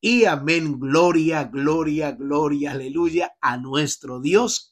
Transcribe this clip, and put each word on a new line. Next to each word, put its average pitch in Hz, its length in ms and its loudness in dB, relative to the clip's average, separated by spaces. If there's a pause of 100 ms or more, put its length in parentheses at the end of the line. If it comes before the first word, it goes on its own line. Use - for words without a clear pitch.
Y 233 240 4
amén, 151 560 0
gloria, 160 640 2
gloria, 151 640 -2
gloria, 143 600 -2
aleluya, 160 680 -2
a 123 160 -2
nuestro 131 640 -4
Dios, 190 520 0